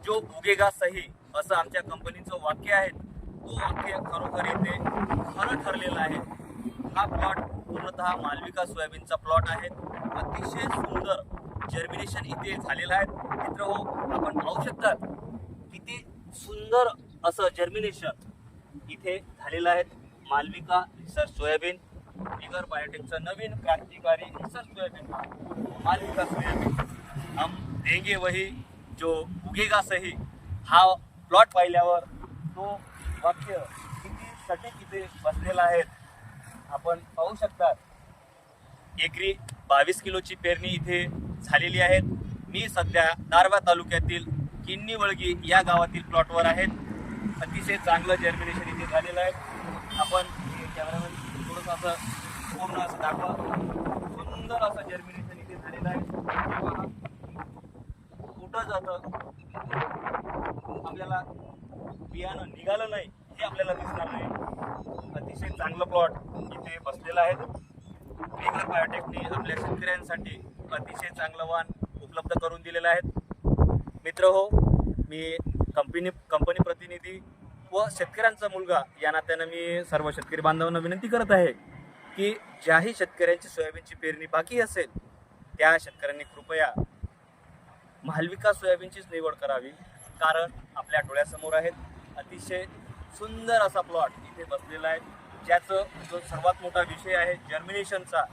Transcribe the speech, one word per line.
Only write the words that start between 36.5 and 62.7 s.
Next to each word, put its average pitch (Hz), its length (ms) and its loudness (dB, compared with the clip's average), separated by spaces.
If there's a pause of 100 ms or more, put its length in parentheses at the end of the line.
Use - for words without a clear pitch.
आपण 170 300 0
पाहू 170 420 -4
शकता. 180 320 4 (1300)
एकरी 180 300 0 (360)
बावीस 143 340 6
किलोची 185 320 -4
पेरणी 175 340 0
इथे 175 380 0 (360)
झालेली 175 380 2
आहे. 185 200 8 (480)
मी 220 200 -4
सध्या 170 500 4
दारव्हा 185 480 8
तालुक्यातील 170 580 2 (420)
किन्नी 208 280 -4
वळगी 190 500 2
या 175 160 10
गावातील 170 420 4
प्लॉटवर 165 440 4
आहे. 180 440 2 (520)
अतिशय 185 340 -2
चांगलं 175 380 6
जर्मिनेशन 170 640 0
इथे 170 100 -4
झालेलं 175 340 2
आहे. 185 120 2 (680)
आपण 180 240 4 (540)
कॅमेरामॅन 170 720 -6
थोडंसं 170 220 -6
असं 170 180 -2 (720)
पूर्ण 180 220 -2
असं 175 200 -4
दाखवा. 156 320 0 (920)
सुंदर 233 380 -4
असं 208 260 -2
जर्मिनेशन 180 500 -12
इथे - 180 -14
झालेलं 165 320 -6
आहे. 180 100 -2
हे - 600 -4
पहा, - 240 -4 (1400)
कुठं 202 360 -8
जातं, 185 320 -4 (1900)
आपल्याला 185 340 -6 (800)
बियाणं 180 480 -10
निघालं 214 420 -2